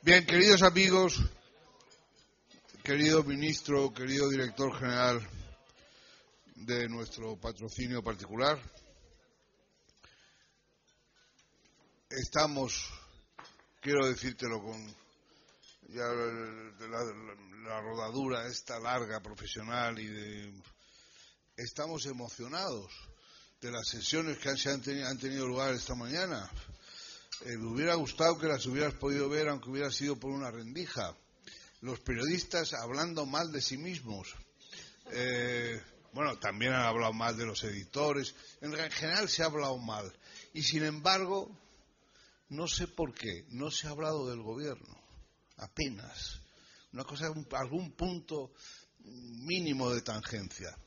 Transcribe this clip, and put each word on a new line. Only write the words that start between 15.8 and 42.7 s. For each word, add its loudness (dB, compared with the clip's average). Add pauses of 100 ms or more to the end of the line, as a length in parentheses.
ya -6
la, -4
la, -4 (640)
la -6
rodadura -4
esta -8
larga, -2
profesional, -4
y -8
de, -12 (920)
estamos -6
emocionados -6 (680)
de -8
las -4
sesiones 0
que -2
han, 0
se 0
han 0
teni-, -4
han -4
tenido -4
lugar 0
esta -4
mañana. -4 (960)
Eh, -4
me -4
hubiera 2
gustado 4
que -2
las 0
hubieras 0
podido 0
ver, 2
aunque -4
hubiera -2
sido -2
por -8
una -4
rendija. -6 (640)
Los -6
periodistas -2
hablando -4
mal -2
de -4
sí -2
mismos. -8 (800)
Eh, -2 (300)
bueno, -2
también 0
han 4
hablado 4
mal 0
de -4
los -4
editores. -2 (240)
En -8
re-, -4
en -6
general -2
se 0
ha 4
hablado 0
mal. -6 (440)
Y -4
sin 2
embargo, 2 (1000)
no -4
sé -2